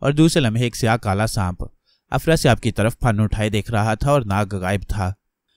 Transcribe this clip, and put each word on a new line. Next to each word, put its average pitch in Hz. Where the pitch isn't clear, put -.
और 139
दूसरे 160
लम्हे 120
एक 120
स्याह 110
काला 104
सांप 92
अफरा 160
सियाब 127
की 113
तरफ 107
फन 107
उठाए 107
देख 104
रहा 110
था 143
और 139
नाग 101
गायब 95
था। 98